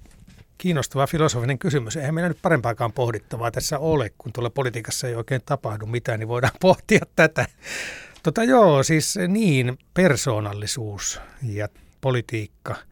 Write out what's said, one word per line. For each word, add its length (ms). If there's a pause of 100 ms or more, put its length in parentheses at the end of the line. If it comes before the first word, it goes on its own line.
(580)
kiinnostava 500
filosofinen 520
kysymys. 380
Eihän 180
meillä 120
nyt 140
parempaakaan 520
pohdittavaa 580
tässä 280
ole, 380
kun 160
tuolla 160
politiikassa 580
ei 80
oikein 300
tapahdu 400
mitään, 340
niin 80
voidaan 280
<laughs> 60
pohtia 380 (160)
tätä. 300 (760)
Tota 200
joo, 400
siis 440
niin, 500 (160)
persoonallisuus 1300 (220)
ja 240 (340)
politiikka 760 (160)